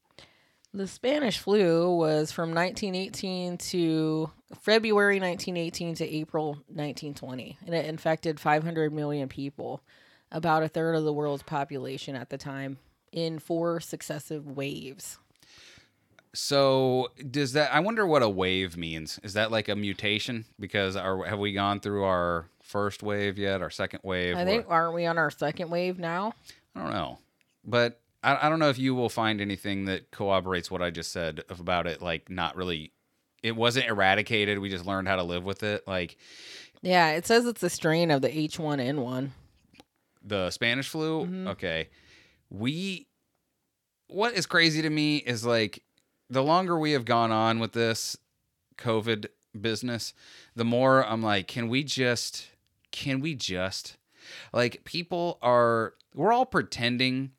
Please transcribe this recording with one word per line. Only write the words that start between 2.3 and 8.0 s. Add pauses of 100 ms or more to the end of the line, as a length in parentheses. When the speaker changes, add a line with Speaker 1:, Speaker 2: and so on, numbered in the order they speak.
Speaker 1:
from
nineteen
eighteen
to (300)
February
nineteen
eighteen
to
April (100)
nineteen
twenty,
and
it
infected